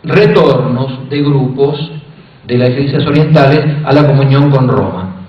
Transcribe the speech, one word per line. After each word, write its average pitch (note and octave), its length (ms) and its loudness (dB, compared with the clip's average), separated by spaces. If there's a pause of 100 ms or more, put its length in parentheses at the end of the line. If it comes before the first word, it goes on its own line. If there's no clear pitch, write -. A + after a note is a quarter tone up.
retornos C3+ 1040 0
de C#3+ 140 -4
grupos C#3 680 -2 (560)
de B2 100 -2
las B2 120 2
iglesias C#3 360 -2
orientales D3 580 2 (200)
a C3+ 80 -2
la D3 160 4
comunión C#3 420 2
con B2+ 160 2
Roma. G2+ 480 -4 (140)